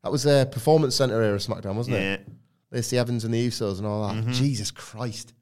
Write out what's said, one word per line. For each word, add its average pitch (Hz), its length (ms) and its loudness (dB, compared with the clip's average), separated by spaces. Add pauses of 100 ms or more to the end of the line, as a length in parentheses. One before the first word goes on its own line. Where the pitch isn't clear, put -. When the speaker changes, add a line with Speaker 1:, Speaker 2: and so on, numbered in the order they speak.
Speaker 1:
that - 80 -6
was 131 140 0
a 139 260 6
Performance 151 460 4
Center 120 240 2
era 104 160 2
SmackDown, 98 380 -4
wasn't 120 220 -2
it? 98 300 -2
Speaker 2:
Yeah. - 80 -18 (360)
Speaker 1:
Lacey 123 260 -2
Evans 120 280 0
and 117 100 -2
the 120 140 2
Usos 104 280 -2
and 101 100 -6
all 104 220 -2
that. 104 80 -2
Speaker 2:
Mm-hmm. 110 160 -2
Speaker 1:
Jesus 123 380 0
Christ. - 720 -12